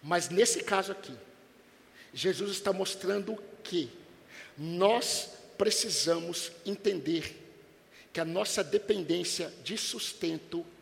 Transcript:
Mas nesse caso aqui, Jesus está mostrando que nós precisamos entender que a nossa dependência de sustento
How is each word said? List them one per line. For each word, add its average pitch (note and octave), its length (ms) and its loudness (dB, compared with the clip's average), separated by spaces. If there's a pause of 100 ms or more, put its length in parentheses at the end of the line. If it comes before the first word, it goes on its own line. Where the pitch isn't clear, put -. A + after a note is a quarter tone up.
Mas E3 260 0
nesse G3+ 360 4
caso G3 260 2
aqui, - 240 -10 (960)
Jesus F#3 380 0
está F#3+ 220 0
mostrando F#3+ 680 -2 (220)
que D#3+ 260 -2 (680)
nós F3+ 720 2 (280)
precisamos E3+ 960 2 (120)
entender E3+ 760 -2 (720)
que E3 80 -4
a D#3+ 40 0
nossa F#3+ 380 0
dependência F3 920 2 (100)
de A3 140 -6
sustento E3+ 880 -4 (180)